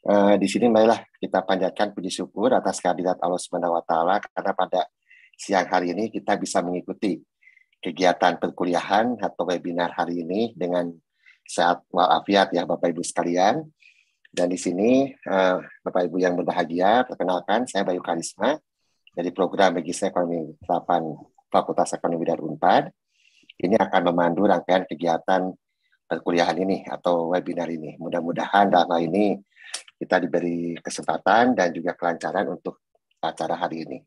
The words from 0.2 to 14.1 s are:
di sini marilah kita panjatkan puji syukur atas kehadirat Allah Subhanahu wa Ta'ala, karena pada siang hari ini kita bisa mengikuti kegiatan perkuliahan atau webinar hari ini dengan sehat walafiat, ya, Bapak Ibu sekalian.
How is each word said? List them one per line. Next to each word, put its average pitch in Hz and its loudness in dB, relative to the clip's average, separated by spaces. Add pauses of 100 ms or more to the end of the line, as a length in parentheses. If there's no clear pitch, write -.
di 98 2
sini 107 2
marilah 110 4 (160)
kita 92 0
panjatkan 92 -2
puji 92 -8
syukur 110 0
atas 95 0
kehadirat 90 -2
Allah 87 -2
Subhanahu 87 -2
wa 85 -2
Ta'ala, 85 0
karena 98 -6
pada 92 -2 (480)
siang 92 -2
hari 90 0
ini 101 -4
kita 101 -4
bisa 92 -2
mengikuti 90 -4 (640)
kegiatan 87 2
perkuliahan 98 0
atau 92 -6
webinar 85 -2
hari 87 -4
ini 104 -2
dengan 87 -2 (480)
sehat 87 0
walafiat, 92 2
ya, 87 0
Bapak 85 -2
Ibu 85 -6
sekalian. 90 0 (640)